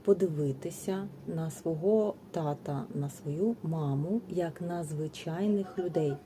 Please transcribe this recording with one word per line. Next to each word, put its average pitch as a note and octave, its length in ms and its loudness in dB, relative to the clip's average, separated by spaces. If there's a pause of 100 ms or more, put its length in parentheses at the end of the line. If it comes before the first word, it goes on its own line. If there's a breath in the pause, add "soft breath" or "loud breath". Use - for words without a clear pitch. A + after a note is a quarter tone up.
подивитися F3+ 1040 2 (200)
на E3 240 -2
свого G3 640 2 (180)
тата, D3 540 -2 (100)
на C#3+ 140 0
свою F3 540 0
маму, D#3+ 640 0
як E3+ 320 0
на E3+ 220 -2
звичайних E3 960 0
людей. D#3 340 2 (120)